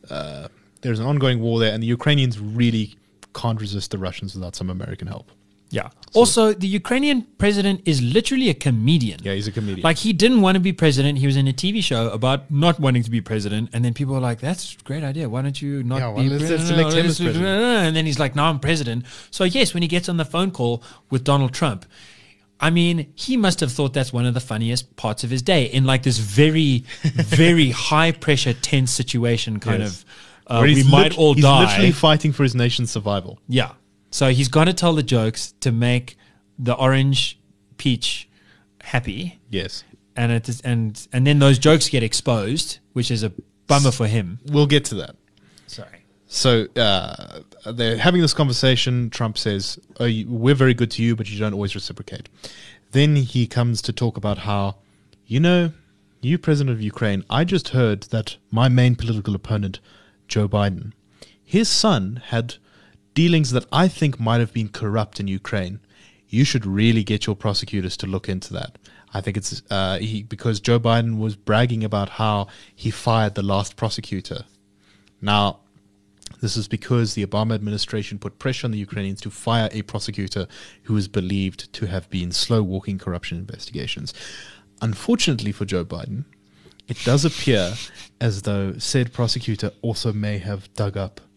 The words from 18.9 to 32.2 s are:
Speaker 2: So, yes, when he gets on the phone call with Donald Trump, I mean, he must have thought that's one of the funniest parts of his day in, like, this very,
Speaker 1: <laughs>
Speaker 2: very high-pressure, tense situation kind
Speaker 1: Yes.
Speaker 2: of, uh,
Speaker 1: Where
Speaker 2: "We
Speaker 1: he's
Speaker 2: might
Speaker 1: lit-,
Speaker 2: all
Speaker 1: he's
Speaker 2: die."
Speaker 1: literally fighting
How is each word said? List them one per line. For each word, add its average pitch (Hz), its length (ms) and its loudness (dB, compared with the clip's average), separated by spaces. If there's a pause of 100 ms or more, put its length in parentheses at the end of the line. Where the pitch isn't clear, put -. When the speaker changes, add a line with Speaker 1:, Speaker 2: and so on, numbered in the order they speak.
Speaker 2:
So, - 100 -2
yes, 185 320 2
when 175 80 0
he 165 60 0
gets 175 200 -2
on 175 100 -2
the 160 60 0
phone 180 280 -2
call 120 320 -2 (260)
with 131 140 -2
Donald 139 280 2
Trump, 117 320 -2 (760)
I 156 100 2
mean, 170 460 2
he 254 200 -2
must 196 220 2
have 127 140 -2
thought 139 200 -2
that's 135 200 -2
one 120 120 0
of 123 100 0
the 127 60 -2
funniest 117 540 -4
parts - 300 -4
of 117 60 -4
his 127 120 -4
day 147 220 2
in, 131 200 2
like, 131 200 2
this 123 140 2
very, 139 720 4
Speaker 1:
<laughs> - 100 -16
Speaker 2:
very 160 680 4
high-pressure, 151 840 0
tense 131 380 0
situation 117 680 0
kind 107 240 0
Speaker 1:
Yes. 104 80 -4
Speaker 2:
of, 87 140 -14 (420)
uh, 117 140 0
Speaker 1:
Where 139 80 8
Speaker 2:
"We 147 80 8
Speaker 1:
he's 135 120 8
Speaker 2:
might - 220 8
Speaker 1:
lit-, 165 80 -4
Speaker 2:
all 151 160 8
Speaker 1:
he's 147 80 6
Speaker 2:
die." 135 220 8
Speaker 1:
literally 180 280 4
fighting 156 400 4